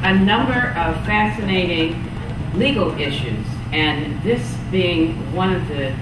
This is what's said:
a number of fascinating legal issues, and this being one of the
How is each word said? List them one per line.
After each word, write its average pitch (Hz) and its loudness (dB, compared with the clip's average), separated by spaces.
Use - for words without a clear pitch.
a 190 6
number 247 2
of - 0
fascinating 190 0
legal 208 2
issues, 143 -4
and 151 0
this 240 0
being 175 2
one 185 2
of - -2
the 139 -2